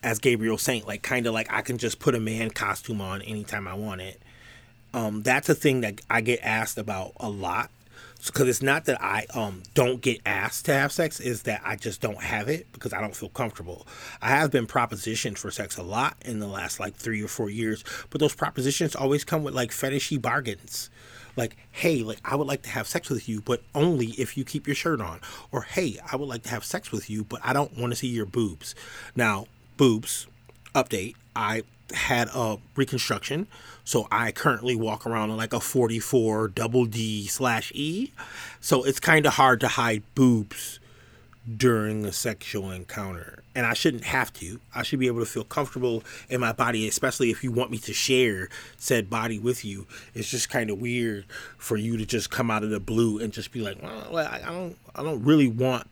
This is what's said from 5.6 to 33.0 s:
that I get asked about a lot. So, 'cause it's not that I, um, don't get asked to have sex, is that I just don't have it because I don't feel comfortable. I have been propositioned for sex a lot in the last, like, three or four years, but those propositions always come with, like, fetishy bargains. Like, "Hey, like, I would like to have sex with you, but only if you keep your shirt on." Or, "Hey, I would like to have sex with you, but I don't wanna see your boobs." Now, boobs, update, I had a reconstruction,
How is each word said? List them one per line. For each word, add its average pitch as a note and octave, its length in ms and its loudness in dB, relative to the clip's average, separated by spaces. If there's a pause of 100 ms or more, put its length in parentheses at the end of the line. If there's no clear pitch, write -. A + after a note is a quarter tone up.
that G#2 280 -4
I A#2 120 4
get A#2+ 220 0
asked A2 340 -2
about G2+ 420 -6
a A2 100 -6
lot. G2 420 -4 (480)
So, - 120 -6
'cause C3 160 4
it's B2 140 2
not C#3 240 2
that C3 160 0
I, G#2 320 -2
um, G2 300 -6 (100)
don't B2+ 280 4
get B2 240 0
asked G2+ 400 -2
to D#3 80 4
have C#3 200 2
sex, D#3+ 260 -2
is B2 240 -4
that G#2+ 220 -2
I G#2+ 100 -4
just G#2 240 -6
don't A2 220 -4
have G#2+ 260 -2
it D#3+ 240 -4
because - 220 -8
I G2 80 -4
don't G#2 140 -6
feel - 140 -10
comfortable. F2 560 -6 (360)
I A2 80 0
have C#3+ 220 6
been B2 160 2
propositioned A2 720 -2
for F#2+ 140 -8
sex - 240 -6
a F#2 80 -10
lot A2+ 380 -2
in A#2 180 -6
the G#2 80 -4
last, F#2+ 320 -6
like, F#2+ 160 -6
three A2 260 -4
or G#2+ 60 -6
four G#2+ 220 -4
years, A2 340 -2 (280)
but C#3+ 80 0
those D3 160 4
propositions C#3+ 600 0
always C#3 300 2
come D#3+ 180 0
with, C#3 100 -4
like, B2+ 180 0
fetishy C#3 500 -2
bargains. A#2 680 -2 (460)
Like, A#2 220 -2 (140)
"Hey, D#3 320 2
like, G#2+ 200 -6
I - 120 -2
would C#3+ 120 0
like C#3 140 -2
to - 80 -12
have - 180 -4
sex - 220 -4
with A#2+ 180 -2
you, G#2+ 140 -4
but A#2+ 220 0 (100)
only D3 380 4
if A2+ 260 -4
you C3 80 -2
keep - 220 -6
your C#3+ 80 0
shirt D3+ 260 0
on." E2+ 180 -8 (320)
Or, B2+ 120 -2
"Hey, E3+ 360 -2 (100)
I C#3 60 -4
would C#3 140 -4
like A#2 140 -6
to A#2+ 60 -10
have A2+ 140 -4
sex - 280 -6
with - 180 -6
you, G#2+ 160 -2
but - 180 -10
I B2 80 0
don't C#3+ 240 2
wanna A#2+ 200 -2
see B2+ 120 -4
your A2+ 200 -2
boobs." G2 460 -2 (440)
Now, A2 300 2 (280)
boobs, A#2+ 520 4 (460)
update, A2+ 420 0 (200)
I A2 280 0 (280)
had A#2+ 420 0
a A2 240 0 (180)
reconstruction, C3+ 720 -2 (360)